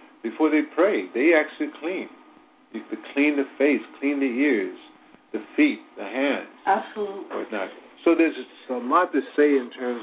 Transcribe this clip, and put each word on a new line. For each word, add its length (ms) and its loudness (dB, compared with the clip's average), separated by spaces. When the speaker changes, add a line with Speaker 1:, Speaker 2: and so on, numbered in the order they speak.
Speaker 1:
before 280 0
they 120 4
pray, 400 2
they 200 4
actually 360 0
clean. 280 -6
You 100 -10
have 80 -20
to 60 -6
clean 220 2
the 100 0
face, 220 4
clean 200 -2
the 60 2
ears, 500 0
the 100 -8
feet, 240 4
the 80 -12
hands, 440 -2
Speaker 2:
Absolutely. 680 -2
Speaker 1:
whatnot. 320 -6
So 120 6
there's 180 2
a 100 -4
lot 320 2
to 80 2
say 220 6
in 180 -4
terms 260 -6